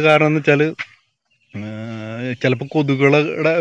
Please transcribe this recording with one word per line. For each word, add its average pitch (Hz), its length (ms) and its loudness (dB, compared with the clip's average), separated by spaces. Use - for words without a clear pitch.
കാരണം 151 240 6
എന്ന് 156 100 0
വെച്ചാൽ, 147 220 2
ഏഹ്, 110 720 -10
ചിലപ്പോൾ 131 320 -2
കൊതുകുകളുടെ 151 880 2